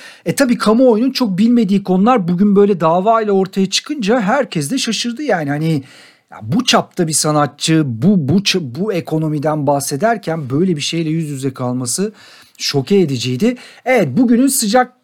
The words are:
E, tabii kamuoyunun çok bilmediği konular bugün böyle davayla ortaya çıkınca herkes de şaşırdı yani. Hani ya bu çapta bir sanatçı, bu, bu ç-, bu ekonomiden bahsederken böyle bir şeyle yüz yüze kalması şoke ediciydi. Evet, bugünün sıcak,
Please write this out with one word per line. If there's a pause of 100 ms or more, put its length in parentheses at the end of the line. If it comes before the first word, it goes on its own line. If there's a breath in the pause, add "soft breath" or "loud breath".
(260 loud breath)
E,
tabii
kamuoyunun
çok
bilmediği
konular
bugün
böyle
davayla
ortaya
çıkınca
herkes
de
şaşırdı
yani.
Hani (480 loud breath)
ya
bu
çapta
bir
sanatçı,
bu,
bu
ç-,
bu
ekonomiden
bahsederken
böyle
bir
şeyle
yüz
yüze
kalması (460 loud breath)
şoke
ediciydi. (300 loud breath)
Evet, (100)
bugünün
sıcak, (100)